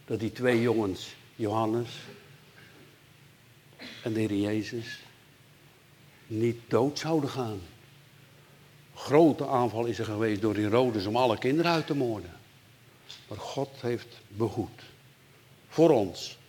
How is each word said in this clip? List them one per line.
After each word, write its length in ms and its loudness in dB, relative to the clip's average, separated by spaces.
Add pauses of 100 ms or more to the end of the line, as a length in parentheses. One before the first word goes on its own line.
dat 140 -4
die 120 -4
twee 280 2
jongens, 540 0 (220)
Johannes 540 -2 (2000)
en 100 -4
de 80 0
Heer 140 0
Jezus, 680 -2 (1300)
niet 420 -2
dood 300 2
zouden 320 0
gaan. 300 -6 (1300)
Grote 520 4
aanval 380 0
is 140 -2
er 60 -4
geweest 360 0
door 140 2
Herodes 520 2
om 100 -2
alle 220 4
kinderen 340 2
uit 140 0
te 80 -2
moorden. 380 -4 (960)
Maar 100 -12
God 320 -6 (100)
heeft 480 -4
behoed. 540 -4 (840)
Voor 220 6
ons. 460 0 (120)